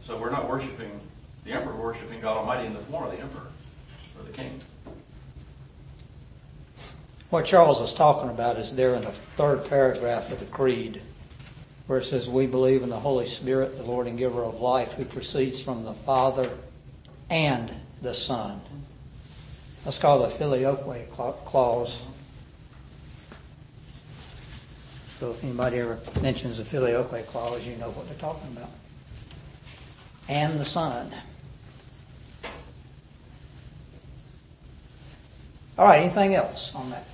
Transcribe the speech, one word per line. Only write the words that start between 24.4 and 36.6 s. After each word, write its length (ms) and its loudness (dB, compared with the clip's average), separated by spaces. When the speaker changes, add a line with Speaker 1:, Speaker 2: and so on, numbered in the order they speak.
Speaker 2:
So 120 -4
if 120 -8
anybody 360 0
ever 200 -2
mentions 360 -2
the 60 -6
filioque 640 0
clause, 400 -6
you 100 -10
know 120 -8
what 180 -12
they're 120 -12
talking 360 -8
about. 140 -14
And 300 0
the 60 -2
Son. 460 -2
All 80 10
right, 160 12
anything 340 4
else 400 0